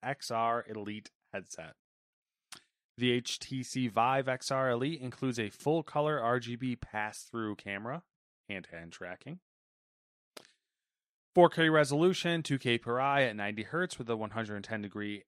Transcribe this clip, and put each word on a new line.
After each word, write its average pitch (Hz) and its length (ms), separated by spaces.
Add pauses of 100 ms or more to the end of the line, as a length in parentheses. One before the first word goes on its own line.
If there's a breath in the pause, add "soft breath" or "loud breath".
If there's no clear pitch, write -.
X - 280
R 117 380
Elite 107 420 (220)
headset. 85 420 (1200 loud breath)
The 120 140
H 123 260
T 131 240
C 127 260
Vive 123 400
X 127 220
R 131 200
Elite 135 300
includes 127 380
a 107 120
full-color 151 680
R 120 200
G 120 160
B 123 180
pass-through 107 840
camera, 110 460 (460)
hand-to-hand 85 440
tracking, 92 460 (2000 soft breath)
four 175 140
K 160 200
resolution, 160 720
two 139 160
K 120 200
per 120 200
eye 139 240
at 113 140
ninety 104 260
hertz 170 360
with 117 120
a 117 60
one 110 140
hundred 104 340
ten 110 180
degree 104 460